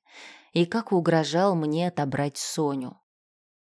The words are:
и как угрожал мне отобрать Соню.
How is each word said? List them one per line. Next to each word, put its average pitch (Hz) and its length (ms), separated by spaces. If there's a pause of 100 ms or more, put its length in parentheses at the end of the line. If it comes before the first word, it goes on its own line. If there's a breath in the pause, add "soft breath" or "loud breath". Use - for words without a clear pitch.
(520 loud breath)
и 170 140
как 220 260
угрожал 170 640
мне 160 340
отобрать 143 480
Соню. 139 640 (720)